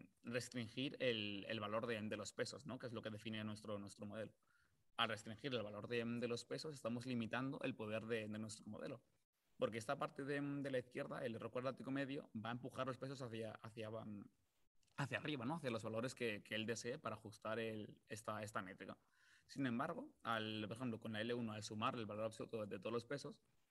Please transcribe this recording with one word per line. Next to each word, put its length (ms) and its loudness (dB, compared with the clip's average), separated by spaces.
restringir 760 0
el, 500 4
el 120 2
valor 260 2
de, 160 2
de 140 0
los 160 -2
pesos, 340 -2
¿no? 140 -2
Que 60 -4
es 60 -2
lo 100 -2
que 80 -2
define 340 -2
nuestro, 340 -2
nuestro 260 -8
modelo. 280 -4
Al 120 6
restringir 460 -2
el 80 2
valor 240 -4
de, 180 4
de 220 2
los 180 0
pesos, 300 -2
estamos 320 0
limitando 560 2
el 140 2
poder 300 0
de, 200 2
de 140 -2
nuestro 260 -6
modelo. 340 -4
Porque 200 2
esta 180 0
parte 280 -2
de, 160 2
de 320 0
la 60 4
izquierda, 460 -2
el 120 0
error 160 -4
cuadrático 400 0
medio, 420 0
va 140 -2
a 40 0
empujar 360 -2
los 80 -2
pesos 260 -4
hacia, 300 -2
hacia, 280 -4
hacia 220 2
arriba, 260 0
¿no? 100 2
Hacia 160 0
los 140 0
valores 320 0
que, 260 2
que 140 -4
él 100 2
desee 320 0
para 160 -2
ajustar 460 -2
el, 360 -2
esta, 340 -2
esta 180 0
métrica. 380 -6
Sin 200 0
embargo, 420 2
al, 440 4
por 100 -2
ejemplo, 220 0
con 140 -4
la 80 2
L 140 4
uno, 180 2
al 100 -2
sumar 340 2
el 100 0
valor 180 0
absoluto 400 0
de 140 -2
todos 140 0
los 120 2
pesos, 320 -4